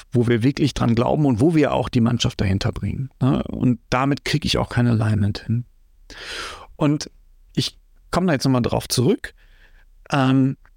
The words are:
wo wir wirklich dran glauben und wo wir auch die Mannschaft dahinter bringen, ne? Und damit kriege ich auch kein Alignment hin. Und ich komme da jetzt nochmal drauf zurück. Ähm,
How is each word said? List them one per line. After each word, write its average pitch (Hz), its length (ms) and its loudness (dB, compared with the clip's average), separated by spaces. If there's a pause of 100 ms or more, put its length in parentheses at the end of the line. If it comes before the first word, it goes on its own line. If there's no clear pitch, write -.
(100)
wo 120 180 2
wir 117 140 2
wirklich 139 320 0
dran 120 200 0
glauben 127 320 2
und 117 140 2
wo 160 140 4
wir 147 180 2
auch 123 180 -2
die 123 100 0
Mannschaft 117 400 0
dahinter 98 320 0
bringen, - 380 -6 (100)
ne? 131 240 2
Und - 340 0 (120)
damit 139 340 0
kriege - 220 -2
ich - 100 -2
auch - 140 -2
kein 120 160 0
Alignment 107 540 0
hin. 120 260 -4 (1120)
Und 147 340 0 (440)
ich - 240 -6 (320)
komme 180 180 0
da 165 40 2
jetzt 131 120 0
nochmal 127 180 2
drauf - 260 -2
zurück. - 460 0 (760)
Ähm, 135 460 2 (200)